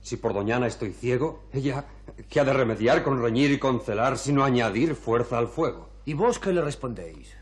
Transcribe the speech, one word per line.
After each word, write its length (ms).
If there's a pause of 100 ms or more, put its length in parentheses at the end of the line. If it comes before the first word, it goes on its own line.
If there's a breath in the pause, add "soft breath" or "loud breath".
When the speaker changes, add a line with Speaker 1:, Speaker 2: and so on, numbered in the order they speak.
Speaker 1:
Si 160
por 160
doña 240
Ana 100
estoy 240
ciego, 600
ella, 320 (440)
¿qué 120
ha 20
de 80
remediar 500
con 220
reñir 280
y 80
con 200
celar, 380
sino 260
añadir 520
fuerza 420
al 100
fuego? 400 (160)
Speaker 2:
¿Y 100
vos 240
qué 140
le 100
respondéis? 800